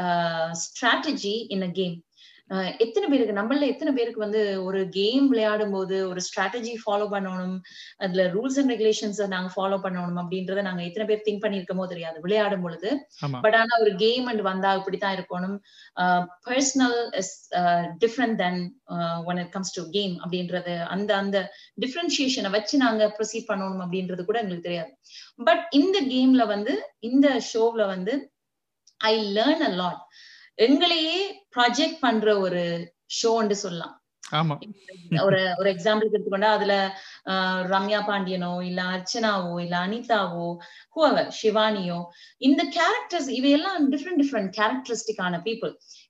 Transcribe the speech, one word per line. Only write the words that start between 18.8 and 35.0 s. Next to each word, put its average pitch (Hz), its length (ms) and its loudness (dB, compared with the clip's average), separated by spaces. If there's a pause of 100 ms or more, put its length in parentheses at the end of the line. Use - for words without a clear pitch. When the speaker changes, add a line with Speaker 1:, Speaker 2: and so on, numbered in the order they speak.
Speaker 1:
அ, 170 360 -4
when 175 140 -2
it 175 160 -8
comes 190 180 -6
to 185 160 -6
game 190 340 -2
அப்படின்றது, 175 580 -4
அந்த, 202 340 -2
அந்த 196 360 -2 (280)
டிஃபரன்ஷியேஷனை 262 680 -2
வச்சு 214 280 0
நாங்க 220 400 4
ப்ரொசீட் 220 320 -6
பண்ணணும் 190 360 -4
அப்படின்றது 180 380 -4
கூட 214 160 -2
எங்களுக்கு 180 220 -6
தெரியாது. 175 340 -6 (480)
But 330 260 4
இந்த 370 320 4
கேம்ல 254 440 6
வந்து, 208 360 -2 (160)
இந்த 262 420 4 (140)
ஷோல 226 320 2
வந்து 190 460 -4 (640)
I 220 380 0
learn 285 280 4
a 180 240 0
lot. 175 100 -4 (640)
எங்களையே 320 560 4 (380)
ப்ராஜெக்ட் 254 440 2
பண்ற 214 380 4
ஒரு 175 560 -2 (120)
ஷோன்னு 226 440 2
சொல்லலாம். 175 520 -6 (300)
Speaker 2:
ஆமா. 156 260 2 (640)